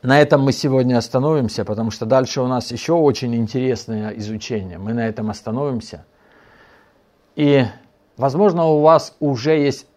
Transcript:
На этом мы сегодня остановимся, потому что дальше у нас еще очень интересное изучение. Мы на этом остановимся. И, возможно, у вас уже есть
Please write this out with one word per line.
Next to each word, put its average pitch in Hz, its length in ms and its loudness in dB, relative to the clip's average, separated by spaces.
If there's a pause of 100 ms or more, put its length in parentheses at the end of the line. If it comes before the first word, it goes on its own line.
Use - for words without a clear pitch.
На 131 180 4
этом 147 220 6
мы 135 100 2
сегодня 127 460 2
остановимся, 127 680 -2
потому 107 260 -4
что 113 160 -8
дальше 131 340 0
у 127 60 -2
нас 123 240 -4
еще 160 260 -2
очень 131 380 0
интересное 113 800 -4
изучение. 104 640 -8
Мы 104 140 -6
на 117 140 -4
этом 110 220 -6
остановимся. 113 760 -8 (1300)
И, 143 300 4 (520)
возможно, 165 480 2
у 156 160 4
вас 156 380 4
уже 143 360 0
есть 143 300 0 (120)